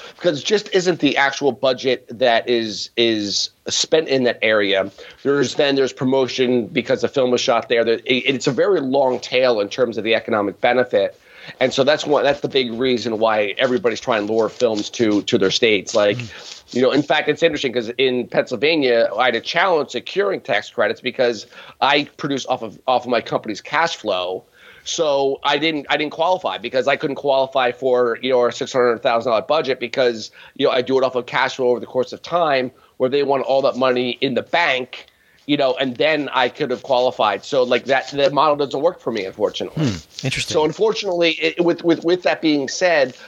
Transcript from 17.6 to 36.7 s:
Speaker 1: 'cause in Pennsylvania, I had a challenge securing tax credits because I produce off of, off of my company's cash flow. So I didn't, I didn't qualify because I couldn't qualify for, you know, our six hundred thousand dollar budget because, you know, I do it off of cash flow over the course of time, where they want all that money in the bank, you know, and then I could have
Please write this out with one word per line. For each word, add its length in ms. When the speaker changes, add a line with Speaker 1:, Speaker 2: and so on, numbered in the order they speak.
Speaker 1:
'cause 240
in 300
Pennsylvania, 920
I 80
had 100
a 60
challenge 480
securing 500
tax 300
credits 320
because 460
I 260
produce 280
off 160
of, 260
off 180
of 40
my 120
company's 380
cash 360
flow. 480
So 600
I 140
didn't, 320
I 80
didn't 160
qualify 460
because 280
I 80
couldn't 200
qualify 560
for, 500
you 80
know, 100
our 120
six 200
hundred 300
thousand 300
dollar 100
budget 380
because, 500
you 120
know, 40
I 120
do 160
it 40
off 120
of 100
cash 300
flow 140
over 100
the 80
course 260
of 80
time, 500
where 120
they 140
want 220
all 180
that 140
money 340
in 140
the 80
bank, 640
you 100
know, 180
and 220
then 360
I 160
could 200
have 140